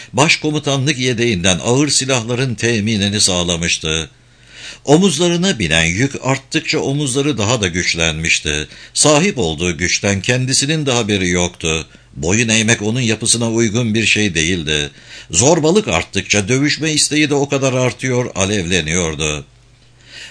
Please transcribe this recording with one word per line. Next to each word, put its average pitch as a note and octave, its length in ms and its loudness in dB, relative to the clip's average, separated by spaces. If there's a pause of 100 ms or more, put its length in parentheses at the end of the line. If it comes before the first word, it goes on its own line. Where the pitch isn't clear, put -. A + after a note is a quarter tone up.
(120)
başkomutanlık D3 880 0
yedeğinden A2 640 0
ağır C3 240 2
silahların B2 640 -2
teminini G#2+ 640 0
sağlamıştı. E2+ 920 -2 (720)
Omuzlarına F3 760 4
binen E2 260 2
yük F#2+ 280 0 (100)
arttıkça D3+ 560 -2
omuzları C#3 600 -2
daha A2 220 2
da F#2+ 80 0
güçlenmişti. D#2+ 1000 -2 (260)
Sahip D3+ 440 4
olduğu E2+ 400 -2
güçten F#2+ 440 0
kendisinin C3+ 640 0
de C3+ 40 0
haberi G#2 380 0
yoktu. F2 580 -2 (300)
Boyun G#2 320 2
eğmek A2 340 2
onun A2+ 180 -2
yapısına A#2 500 0
uygun A2+ 440 0
bir A2 120 0
şey G#2 280 2
değildi. D#2 560 0 (400)
Zorbalık D#3+ 580 4
arttıkça G2 600 -2
dövüşme C#3+ 440 0
isteği D3+ 380 0
de D3+ 40 0
o C#3 140 0
kadar C3+ 240 0
artıyor, B2+ 600 -2
alevleniyordu. E2 1120 -2 (880)